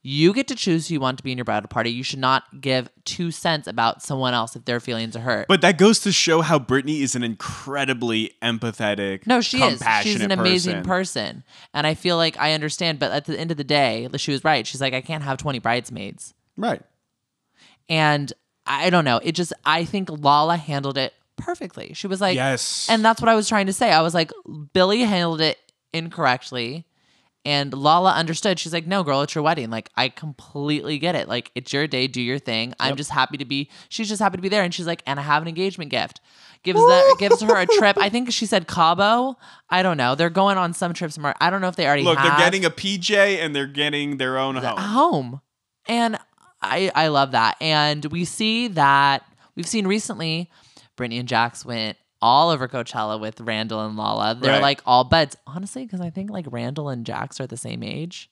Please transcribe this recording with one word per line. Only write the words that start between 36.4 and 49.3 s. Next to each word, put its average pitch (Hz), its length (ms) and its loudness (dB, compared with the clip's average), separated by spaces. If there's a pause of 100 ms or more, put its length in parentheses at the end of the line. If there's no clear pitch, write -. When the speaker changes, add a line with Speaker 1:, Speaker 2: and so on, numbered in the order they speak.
Speaker 1:
Gives 381 160 2
the, 523 400 8
gives 403 220 4
her 427 160 4
a 180 80 2
trip. 214 340 6
I 202 80 4
think 240 240 -2
she - 140 -2
said 190 240 0
Cabo. 202 680 2 (340)
I 185 140 2
don't 180 140 2
know. 127 180 2
They're 170 140 2
going 190 280 2
on 175 160 -2
some 175 200 -4
trips. 160 240 -8
Mar-, 147 240 -4
I 165 80 4
don't 190 100 0
know 185 80 -2
if 175 80 -4
they 175 100 0
already 143 180 4
Speaker 2:
Look, 160 140 4
Speaker 1:
have. 139 200 4
Speaker 2:
they're 160 80 6
getting 185 180 2
a 165 60 2
P 196 280 -4
J 196 440 2
and 156 120 -4
they're 139 140 -2
getting 143 480 -2
their 131 220 -2
own 135 180 -2
Speaker 1:
The 127 140 -4
Speaker 2:
home. 113 100 -4
Speaker 1:
home. 196 600 0 (440)
And 233 320 0 (440)
I, 170 340 0
I 156 140 4
love 139 220 2
that. 113 280 4
And 151 460 2
we 170 180 -4
see 220 460 -2
that, 139 540 4 (340)